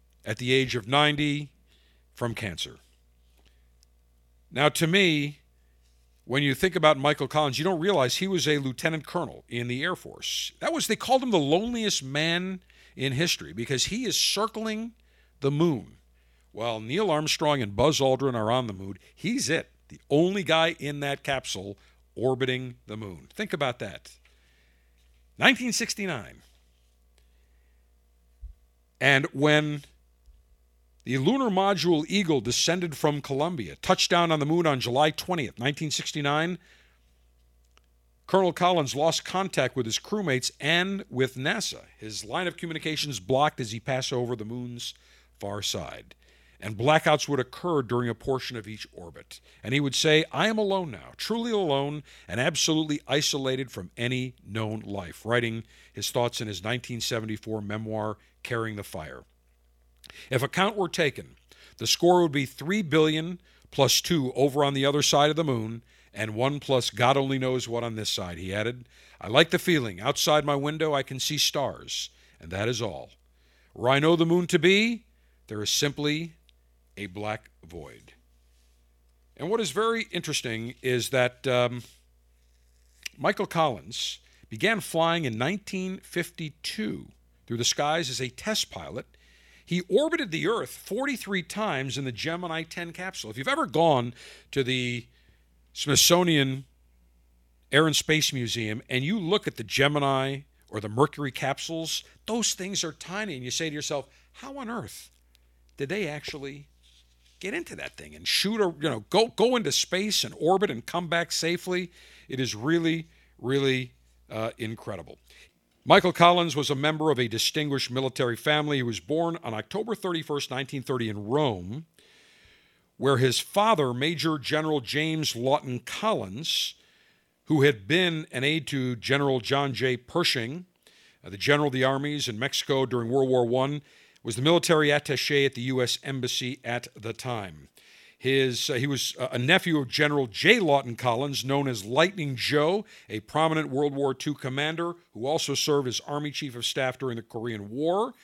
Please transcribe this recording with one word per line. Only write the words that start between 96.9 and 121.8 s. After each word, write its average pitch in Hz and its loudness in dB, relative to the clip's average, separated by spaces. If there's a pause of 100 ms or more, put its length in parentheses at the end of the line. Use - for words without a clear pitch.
Air 156 8
and 151 2
Space - 2
Museum 117 -4
and 131 0
you 202 0
look 196 0
at - -4
the 120 -10
Gemini 139 0 (260)
or 107 -8
the 104 -6
Mercury 139 0
capsules, 160 -4 (220)
those 220 -2
things 190 -4
are 156 -6
tiny. 190 -8
And 123 -10
you 123 -8
say 160 -4
to 147 -6
yourself, 143 -4 (280)
"How 277 -14
on 233 -8
earth 208 -10 (680)
did 143 -6
they 190 -4
actually 143 -10 (720)
get 190 -8
into - -8
that - -10
thing - -16
and - -14
shoot 214 0
a, 185 2
you 151 0
know, 113 -4
go, 220 6
go 240 2
into 214 0
space 190 0
and 135 -10
orbit 190 4
and 113 -8
come 175 -4
back 170 0
safely?" 180 -2 (360)
It 131 -4
is 113 -2
really, 160 0 (300)
really, 131 0 (380)
uh, 110 -4
incredible. 107 -10 (640)
Michael 180 6
Collins 170 6
was 143 0
a 143 0
member 156 0
of 127 2
a 123 2
distinguished 135 -2
military 123 -2
family. 147 0
He 127 0
was 117 -4
born 165 -2
on 117 -6
October 208 -6
thirty-first, 160 -4
nineteen 131 -6
thirty 117 -2
in 104 -8
Rome, 120 0 (1120)